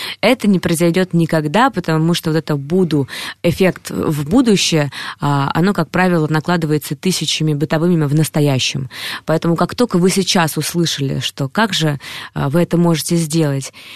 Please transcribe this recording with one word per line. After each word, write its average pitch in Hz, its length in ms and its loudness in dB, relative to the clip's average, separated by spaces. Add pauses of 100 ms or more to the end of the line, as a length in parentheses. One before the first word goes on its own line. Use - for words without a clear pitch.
(220)
это 233 260 2
не 190 120 4
произойдет 170 540 0
никогда, 165 580 2
потому 165 420 0
что 165 160 -2
вот 156 80 0
это 156 180 -2
«буду» 147 520 0 (340)
эффект - 480 0
в 147 400 -4
будущее, 185 640 2 (280)
а, 143 360 0
оно, 185 180 2
как 170 160 -2
правило, 175 400 2
накладывается 156 680 0
тысячами 156 600 -2
бытовыми 156 500 2
в 139 80 0
настоящем. 143 760 0 (360)
Поэтому 165 300 0
как 170 180 -2
только 233 240 0
вы 180 140 4
сейчас 180 440 0
услышали, 147 640 -2
что 135 300 -6
как 208 240 0
же, 151 260 -2 (360)
а, 143 140 -2
вы 165 120 2
это 170 160 0
можете 170 380 2
сделать, 151 580 -2 (220)